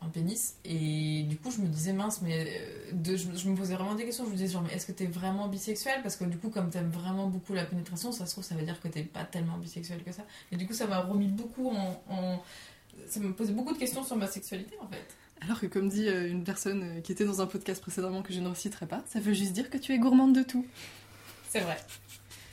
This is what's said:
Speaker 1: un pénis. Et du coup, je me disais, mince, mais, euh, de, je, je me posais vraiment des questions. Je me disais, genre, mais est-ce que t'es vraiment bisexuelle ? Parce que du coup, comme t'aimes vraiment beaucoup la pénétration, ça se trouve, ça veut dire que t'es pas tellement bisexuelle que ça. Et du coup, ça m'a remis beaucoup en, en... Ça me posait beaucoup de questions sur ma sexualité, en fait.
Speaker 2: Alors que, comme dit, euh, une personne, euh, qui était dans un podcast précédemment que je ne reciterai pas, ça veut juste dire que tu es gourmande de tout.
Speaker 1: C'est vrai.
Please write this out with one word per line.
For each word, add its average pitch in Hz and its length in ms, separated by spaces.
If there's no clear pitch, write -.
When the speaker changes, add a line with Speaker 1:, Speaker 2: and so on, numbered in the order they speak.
Speaker 1:
un 165 60
pénis. 170 460
Et 156 600
du 151 120
coup, 254 140
je 233 80
me 196 80
disais, 160 260
mince, 208 300
mais, 160 240
euh, - 460
de, 180 240
je, 175 180
je 180 140
me 190 80
posais 185 180
vraiment 190 220
des 233 80
questions. 240 200
Je 214 60
me 196 60
disais, 185 160
genre, 180 100
mais 160 120
est-ce 180 120
que 190 60
t'es 190 140
vraiment 190 420
bisexuelle ? 214 540
Parce 196 140
que 190 80
du 175 140
coup, 220 120
comme 180 200
t'aimes 170 200
vraiment 185 360
beaucoup 185 280
la 175 100
pénétration, 175 480
ça 190 140
se - 60
trouve, 190 120
ça 175 100
veut 156 100
dire 165 160
que 170 80
t'es 156 140
pas 170 220
tellement 170 320
bisexuelle 170 480
que 180 80
ça. 208 100
Et 180 40
du 185 100
coup, 226 80
ça 226 120
m'a 190 140
remis 202 280
beaucoup 233 420
en, 190 380
en... 185 320
Ça 214 120
me 190 120
posait 202 200
beaucoup 254 200
de - 60
questions 254 260
sur 247 120
ma 196 120
sexualité, 196 520
en 220 60
fait. - 180
Speaker 2:
Alors 214 180
que, 208 80
comme 196 220
dit, 208 180
euh, 180 240
une 180 140
personne, 196 400
euh, 165 160
qui 165 100
était 208 140
dans 196 160
un 185 60
podcast 190 360
précédemment 185 400
que 196 120
je 180 60
ne 180 80
reciterai 180 380
pas, 175 220
ça 226 100
veut 208 140
juste 196 220
dire 262 160
que 269 80
tu 269 140
es 262 60
gourmande 262 360
de 262 80
tout. 247 220
Speaker 1:
C'est - 120
vrai. 170 180